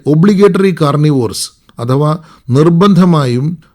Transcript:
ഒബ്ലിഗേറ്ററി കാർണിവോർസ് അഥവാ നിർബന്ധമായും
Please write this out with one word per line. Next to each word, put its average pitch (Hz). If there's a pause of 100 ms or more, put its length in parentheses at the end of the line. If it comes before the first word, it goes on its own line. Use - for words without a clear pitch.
ഒബ്ലിഗേറ്ററി 190
കാർണിവോർസ് 143 (320)
അഥവാ 135 (380)
നിർബന്ധമായും 160 (280)